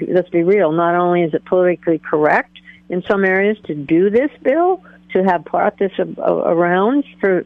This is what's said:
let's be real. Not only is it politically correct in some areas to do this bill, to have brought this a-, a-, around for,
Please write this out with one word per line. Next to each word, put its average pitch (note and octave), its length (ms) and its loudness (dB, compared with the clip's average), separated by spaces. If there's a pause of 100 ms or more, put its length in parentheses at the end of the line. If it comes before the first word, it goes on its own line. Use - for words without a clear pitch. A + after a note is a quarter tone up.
let's F3+ 220 -2
be E3+ 120 0
real. F3 300 2
Not E3+ 240 0
only F3 260 2
is D#3+ 140 -2
it - 100 -6
politically F3+ 540 0
correct D#3 580 -2 (320)
in F3+ 140 -6
some G3+ 200 -2
areas G3 420 0
to D#3 100 -8
do D#3+ 340 2
this B3 220 0 (100)
bill, E4+ 400 0 (300)
to F#3+ 120 0
have F3 220 0
brought F#3 320 -2
this G3 220 -2
a-, E3+ 220 -6
a-, F3 140 0 (180)
around F#3 500 2 (160)
for, F#3+ 260 0